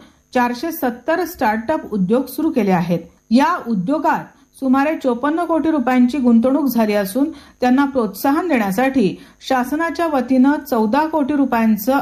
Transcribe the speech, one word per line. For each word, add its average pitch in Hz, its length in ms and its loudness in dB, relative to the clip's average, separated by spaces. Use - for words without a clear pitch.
चारशे 247 380 -2
सत्तर 320 520 -4
स्टार्टअप 269 680 -4
उद्योग 214 320 0
सुरू 311 260 -4
केले 202 200 0
आहेत. 170 280 0
या 269 160 4
उद्योगात 233 560 -2
सुमारे 277 360 2
चोपन्न 285 480 -2
कोटी 320 260 0
रुपयांची 254 480 2
गुंतवणूक 247 460 4
झाली 220 300 0
असून 247 360 -2
त्यांना 254 240 4
प्रोत्साहन 269 640 -2
देण्यासाठी 233 680 0
शासनाच्या 302 580 -2
वतीनं 262 460 2
चौदा 247 360 0
कोटी 302 280 -2
रुपयांचं 247 680 0